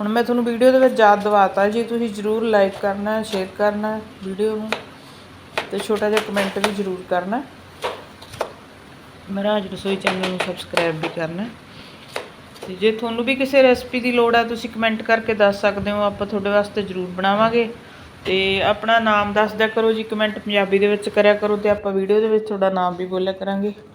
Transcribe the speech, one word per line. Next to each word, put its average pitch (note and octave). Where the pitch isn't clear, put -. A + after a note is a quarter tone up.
ਹੁਣ G#3
ਮੈਂ A#3
ਤੁਹਾਨੂੰ A#3+
ਵੀਡੀਓ A#3
ਦੇ C4
ਵਿੱਚ B3+
ਯਾਦ G#3
ਦਿਵਾਤਾ G3+
ਜੀ, A3+
ਤੁਸੀਂ A#3
ਜ਼ਰੂਰ G#3+
ਲਾਈਕ G3+
ਕਰਨਾ, G#3
ਸ਼ੇਅਰ F#3+
ਕਰਨਾ G#3
ਵੀਡੀਓ G#3
ਨੂੰ, G#3+
ਤੇ G3
ਛੋਟਾ G#3
ਜਿਹਾ G#3+
ਕੁਮੈਂਟ G3+
ਵੀ G3+
ਜ਼ਰੂਰ F#3
ਕਰਨਾ। F#3
ਮਹਿਰਾਜ G3+
ਰਸੋਈ G3
ਚੈਨਲ F#3
ਨੂੰ F#3
ਸਬਸਕ੍ਰਾਈਬ E3+
ਵੀ E3
ਕਰਨਾ। E3+
ਤੇ -
ਜੇ G3
ਤੁਹਾਨੂੰ A3+
ਵੀ C4
ਕਿਸੇ C4+
ਰੈਸਪੀ B3
ਦੀ B3
ਲੋੜ A#3
ਆ, A#3
ਤੁਸੀਂ A3+
ਕੁਮੈਂਟ A3
ਕਰਕੇ A3+
ਦੱਸ G3+
ਸਕਦੇ G3+
ਹੋ, G#3
ਆਪਾਂ G3+
ਤੁਹਾਡੇ G3+
ਵਾਸਤੇ G#3
ਜ਼ਰੂਰ F3+
ਬਣਾਵਾਂਗੇ। G#3
ਤੇ F#3+
ਆਪਣਾ G#3+
ਨਾਮ G#3
ਦੱਸ G#3
ਦਿਆ G#3+
ਕਰੋ A3+
ਜੀ, A3
ਕੁਮੈਂਟ G#3+
ਪੰਜਾਬੀ G3+
ਦੇ G#3
ਵਿੱਚ G#3
ਕਰਿਆ G#3
ਕਰੋ, G#3
ਤੇ G#3
ਆਪਾਂ G3+
ਵੀਡੀਓ F#3+
ਦੇ A3
ਵਿੱਚ G#3+
ਤੁਹਾਡਾ F#3+
ਨਾਮ F3+
ਵੀ F#3
ਬੋਲਿਆ F#3
ਕਰਾਂਗੇ G3